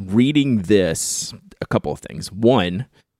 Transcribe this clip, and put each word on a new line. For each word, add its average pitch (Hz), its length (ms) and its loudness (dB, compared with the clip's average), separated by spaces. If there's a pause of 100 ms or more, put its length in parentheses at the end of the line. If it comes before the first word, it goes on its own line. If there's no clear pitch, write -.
reading 127 580 2
this, 87 720 0 (300)
a - 40 -6
couple - 260 -2
of - 80 -10
things. - 300 -14
One, 104 560 0 (340)